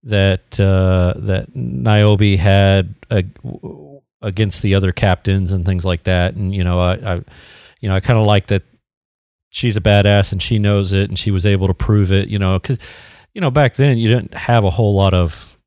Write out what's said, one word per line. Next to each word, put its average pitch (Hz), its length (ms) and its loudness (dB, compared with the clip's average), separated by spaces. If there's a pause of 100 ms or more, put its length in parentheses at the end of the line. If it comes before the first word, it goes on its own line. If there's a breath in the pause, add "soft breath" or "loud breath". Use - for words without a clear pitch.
that, 98 560 -2
uh, 92 580 2
that 98 380 -6
Niobe 107 840 2
had, 98 560 2 (160)
uh, 104 100 0 (1000)
against 104 400 -4
the 98 140 0
other 95 160 0
captains 95 600 -2
and 90 140 -2
things 92 200 -2
like 87 180 -4
that. 90 320 0
And, 98 180 -6
you 95 100 -2
know, 90 160 0
I, 90 140 0
I, 90 220 -6 (680 loud breath)
you 104 80 -6
know, 95 60 0
I 95 40 0
kinda 113 220 0
like 104 260 2
that 98 160 -2 (880)
she's 113 260 -4
a 98 40 -2
badass 101 500 4
and 95 100 -6
she 113 160 -2
knows 101 360 0
it 98 160 0
and 92 100 -8
she - 100 -4
was 95 160 -2
able 98 220 2
to 92 80 0
prove 101 360 0
it, 98 160 0
you 101 120 -6
know, 95 200 0
'cause, 123 200 -6 (560 loud breath)
you 302 60 -8
know, 147 100 -2
back 135 240 0
then 131 240 0
you 113 100 0
didn't 120 240 -2
have 117 300 0
a 92 80 2
whole 104 240 0
lot 98 180 2
of 87 420 -2 (120)